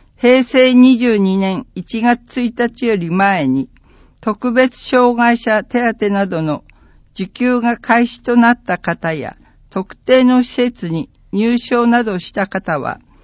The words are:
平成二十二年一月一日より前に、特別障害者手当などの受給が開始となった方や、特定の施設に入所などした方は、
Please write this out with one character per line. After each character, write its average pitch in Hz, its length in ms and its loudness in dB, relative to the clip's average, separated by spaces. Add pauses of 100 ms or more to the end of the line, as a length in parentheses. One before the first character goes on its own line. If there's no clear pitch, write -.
(160)
平 254 280 4
成 254 300 2
二 247 240 6
十 226 200 0
二 190 200 0
年 190 380 -4
一 214 260 -8
月 240 400 -2
一 240 160 -4
日 240 280 -4
よ 226 100 0
り 170 140 -4
前 185 380 0
に、 131 220 -2 (520)
特 226 320 -4
別 254 260 0
障 247 360 0
害 233 220 0
者 214 280 -2
手 240 280 -2
当 208 160 -4
な 202 160 -2
ど 175 160 -6
の 156 220 -6 (480)
受 185 160 -10
給 247 320 -2
が 233 180 -2
開 233 300 0
始 - 160 -12
と 240 140 0
な 233 140 6
っ - 120 -4
た 180 140 -4
方 165 360 -6
や、 131 220 -10 (340)
特 - 280 -10
定 262 260 2
の 254 180 4
施 240 120 -4
設 240 360 -4
に 160 200 -6 (240)
入 226 240 0
所 240 280 -2
な 240 200 2
ど 190 140 -4
し - 120 -14
た 196 160 -4
方 175 320 -6
は、 120 220 -10 (220)